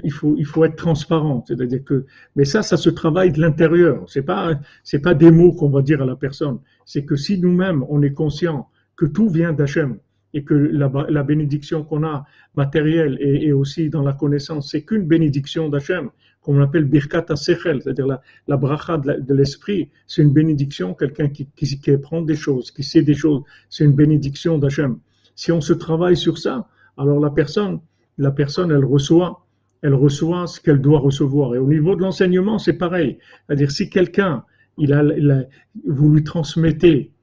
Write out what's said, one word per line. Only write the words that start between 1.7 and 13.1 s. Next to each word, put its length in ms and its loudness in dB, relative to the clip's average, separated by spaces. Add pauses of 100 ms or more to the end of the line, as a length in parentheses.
que, 220 -2 (300)
mais 100 2
ça, 160 0
ça 160 0
se 140 2
travaille 400 0
de 100 -2
l'intérieur. 640 2
C'est 140 -6
pas, 380 -4 (240)
c'est 160 -4
pas 160 2
des 160 10
mots 220 8
qu'on 160 0
va 120 2
dire 220 0
à 20 -2
la 100 -4
personne. 440 -6 (260)
C'est 180 -6
que 120 -4
si 240 -2
nous-mêmes, 500 0
on 140 2
est 100 0
conscient 540 -4 (280)
que 120 0
tout 200 2
vient 260 0
d'Hachem 440 -2 (380)
et 80 -6
que 100 -2
la, 380 2 (180)
la 140 0
bénédiction 600 -2
qu'on 220 -4
a 200 -6 (300)
matérielle 640 0